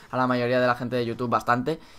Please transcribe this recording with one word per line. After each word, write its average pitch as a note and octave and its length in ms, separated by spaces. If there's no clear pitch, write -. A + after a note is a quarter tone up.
a B2+ 80
la B2+ 100
mayoría B2 320
de B2+ 80
la A#2+ 80
gente B2 220
de A#2+ 80
YouTube A#2 240
bastante, B2 500